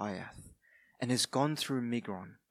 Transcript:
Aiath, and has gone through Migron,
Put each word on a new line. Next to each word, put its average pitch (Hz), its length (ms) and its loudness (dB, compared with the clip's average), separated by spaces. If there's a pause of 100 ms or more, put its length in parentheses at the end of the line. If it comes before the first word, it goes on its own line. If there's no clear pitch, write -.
Aiath, - 520 -8 (460)
and 123 140 2
has 120 120 4
gone 143 300 4
through 131 280 0
Migron, 110 560 -4 (120)